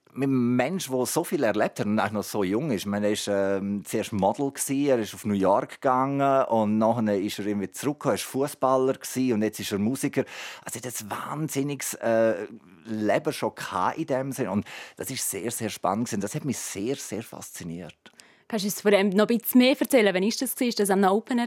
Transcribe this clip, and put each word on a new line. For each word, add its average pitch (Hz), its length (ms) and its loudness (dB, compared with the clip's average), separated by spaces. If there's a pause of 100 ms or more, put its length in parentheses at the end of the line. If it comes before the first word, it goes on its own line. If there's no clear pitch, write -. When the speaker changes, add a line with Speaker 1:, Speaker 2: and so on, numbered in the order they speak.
(140)
Speaker 1:
mit 135 140 -2
einem 123 300 2
Menschen, 131 360 -2
der 127 120 2
so 160 180 0
viel 156 200 -2
erlebt 110 360 0
hat 113 60 -2
und 104 140 2
eigentlich 98 120 0
noch 101 120 -2
so 104 200 -2
jung 117 280 0
ist. 92 100 -2
Ich - 60 -10
meine, 104 200 -2
er 104 60 2
ist, - 160 -4
ähm, 98 560 0
zuerst - 260 -4
Model 107 400 0
gewesen, 139 360 -2
er 127 120 4
ist 104 140 -4
auf 104 100 -16
New 107 100 0
York 98 480 2
gegangen 135 640 4
und 110 320 2
nachher 110 400 2
ist 101 220 -2
er 101 60 -6
irgendwie 101 260 -2
zurückgekommen, 143 400 -2
er 104 40 2
ist 92 80 -4
Fußballer 131 720 0
gewesen 127 400 -2
und 107 80 2
jetzt 107 180 -2
ist 101 120 -6
er 101 80 -2
Musiker. 135 460 0 (400)
Also - 160 -10
er 127 80 -8
hat - 120 -8
ein 104 100 -12
wahnsinniges, 143 840 -4
äh, 113 520 2 (380)
Leben 110 480 0
schon 113 200 -2
gehabt 98 460 -2
in 156 80 -4
dem 135 240 -2
Sinn. 127 160 -4
Und 101 180 -2 (300)
das - 160 -8
ist - 180 -4
sehr, 98 220 -4
sehr 110 180 -4
spannend 101 380 -2
gewesen. 101 140 -4
Das 101 120 -4
hat 147 100 -6
mich 131 140 -4
sehr, 110 380 -6
sehr 110 260 -8
fasziniert. - 760 -14 (520)
Speaker 2:
Kannst 202 180 -4
du - 40 -2
uns - 120 -6
von 208 80 4
dem 202 200 6
noch 202 200 4
ein 240 80 2
bisschen - 220 4
mehr 254 200 6
erzählen? 220 320 4
Wann 185 120 0
ist 220 180 0
das 262 140 -4
gewesen? 247 140 0
Ist 220 100 -2
das 202 100 2
am 196 140 4
Open 214 340 2
Air 240 100 0